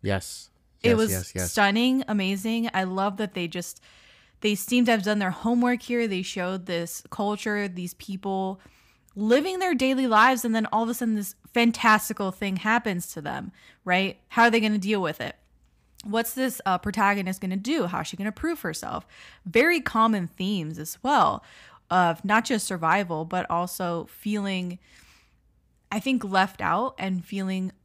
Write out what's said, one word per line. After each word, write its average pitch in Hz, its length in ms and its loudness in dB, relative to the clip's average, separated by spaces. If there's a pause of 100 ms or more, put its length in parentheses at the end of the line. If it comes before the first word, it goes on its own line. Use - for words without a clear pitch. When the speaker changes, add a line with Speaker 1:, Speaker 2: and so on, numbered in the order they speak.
Speaker 1:
Yes. - 480 -4 (320)
Speaker 2:
It 233 80 4
Speaker 1:
Yes, 226 80 6
Speaker 2:
was 220 120 2
Speaker 1:
yes, 185 240 -2
yes. 90 180 -2
Speaker 2:
stunning, 233 540 2
amazing. 208 680 -2
I 190 100 0
love 190 320 -2
that 208 180 -4
they 175 140 -4
just, 175 320 -10 (640)
they 208 120 2
seem 247 300 2
to 233 80 4
have 214 100 2
done 208 160 0
their 190 140 0
homework 240 500 0
here. 240 240 -2
They 190 160 -2
showed 185 440 -6
this 170 440 -4
culture, 208 560 -2
these 180 280 -8
people 190 680 -6 (560)
living 285 440 2
their 359 140 2
daily 262 320 2
lives, 233 380 4
and 233 100 0
then 220 120 0
all 226 160 -2
of 226 80 -2
a 240 40 -2
sudden 226 200 -2
this 208 200 -6 (200)
fantastical 220 760 4
thing 190 260 -4
happens 214 580 -2
to 160 80 -10
them, 143 280 -8 (320)
right? 185 360 0 (100)
How - 140 4
are 233 80 8
they 226 100 4
gonna 214 160 2
deal 202 240 0
with 160 220 -4
it? - 140 -8 (680)
What's 226 300 -2
this, 262 320 -2
uh, 190 100 2
protagonist 196 640 0
gonna 185 160 -2
do? 247 300 0
How's 175 220 -4
she - 100 -12
gonna 202 120 -4
prove 320 300 -4
herself? - 460 -8 (400)
Very 285 340 4
common 220 460 2
themes 175 520 -4
as 151 240 -10
well 254 400 2 (480)
of 175 360 2
not 214 180 4
just 226 220 -2
survival, 170 580 0
but 175 260 -4
also 170 600 -4
feeling, 196 680 -4 (1120)
I 208 80 -2
think, 262 240 0
left 190 380 0
out 196 380 0
and 185 260 -2
feeling 190 480 -4 (120)